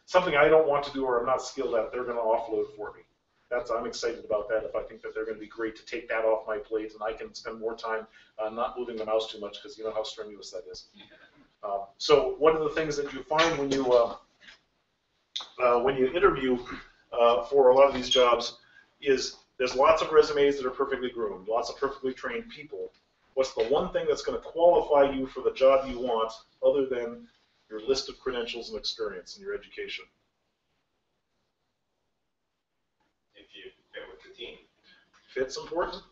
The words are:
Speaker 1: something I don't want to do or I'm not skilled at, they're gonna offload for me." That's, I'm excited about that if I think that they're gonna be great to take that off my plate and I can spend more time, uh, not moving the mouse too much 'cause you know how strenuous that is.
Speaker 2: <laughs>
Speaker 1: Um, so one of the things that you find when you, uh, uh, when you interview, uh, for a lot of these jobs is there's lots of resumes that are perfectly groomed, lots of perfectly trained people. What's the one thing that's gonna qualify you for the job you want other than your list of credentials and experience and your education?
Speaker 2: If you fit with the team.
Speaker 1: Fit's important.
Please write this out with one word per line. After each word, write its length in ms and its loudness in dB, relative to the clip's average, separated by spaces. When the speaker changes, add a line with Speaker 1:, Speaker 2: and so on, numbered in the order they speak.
Speaker 1:
something 300 2
I 120 6
don't 200 6
want 160 0
to 80 -10
do 120 -4
or 160 0
I'm 60 -4
not 160 0
skilled 320 -6
at, 180 -2
they're 120 -6
gonna 160 -6
offload 560 -2
for 160 -12
me." 100 -20
That's, 200 -4
I'm 160 -4
excited 380 -6
about 260 -4
that 140 -2
if 100 -8
I 80 -4
think 200 -16
that 120 -10
they're 100 -6
gonna 140 -8
be 100 -14
great 280 -8
to 80 -20
take 240 -10
that 160 -2
off 220 0
my 120 -4
plate 360 -6
and 80 -14
I 100 -4
can 220 -14
spend 240 -12
more 160 -6
time, 320 -8
uh, 120 -4
not 280 -4
moving 180 -6
the 80 -6
mouse 260 0
too 100 -14
much 220 -12
'cause 160 -18
you 60 -10
know 80 -4
how 100 -4
strenuous 480 -14
that 200 -12
is. 240 -18
Speaker 2:
<laughs> 40 -20
Speaker 1:
Um, 220 -6
so 400 2
one 160 6
of 80 -2
the 80 -4
things 260 -4
that 160 -6
you 100 -12
find 360 0
when 140 -2
you, 200 0
uh, 220 4
uh, 220 4
when 160 2
you 160 4
interview, 460 2
uh, 300 4
for 280 6
a 40 10
lot 140 10
of 60 -2
these 140 -4
jobs 500 4
is 360 0
there's 160 -2
lots 280 6
of 100 -4
resumes 440 6
that 100 -4
are 40 -4
perfectly 400 -2
groomed, 380 -8
lots 200 -2
of 80 -10
perfectly 360 -4
trained 360 -8
people. 440 -12
What's 200 0
the 100 0
one 280 0
thing 140 -2
that's 160 0
gonna 160 -4
qualify 720 4
you 140 -4
for 160 -10
the 100 0
job 360 4
you 100 -8
want 340 -2
other 240 4
than 420 -6
your 100 -10
list 280 -2
of 100 -14
credentials 520 -8
and 80 -8
experience 580 -10
and 80 -20
your 100 -8
education? 500 -12
Speaker 2:
If 200 -20
you 160 -18
fit 180 -14
with 120 -20
the 120 -20
team. 240 -16
Speaker 1:
Fit's 280 -6
important. 560 -6